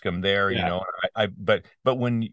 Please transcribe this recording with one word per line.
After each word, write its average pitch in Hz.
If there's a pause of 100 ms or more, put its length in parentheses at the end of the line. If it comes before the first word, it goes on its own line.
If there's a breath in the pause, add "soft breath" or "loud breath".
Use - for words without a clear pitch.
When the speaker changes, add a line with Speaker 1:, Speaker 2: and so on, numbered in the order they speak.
Speaker 1:
I'm 90
there, 98
you 92
Speaker 2:
Yeah. 92
Speaker 1:
know, 90 (200)
I, 107
I, 107
but, 95 (180 soft breath)
but 127
when, 120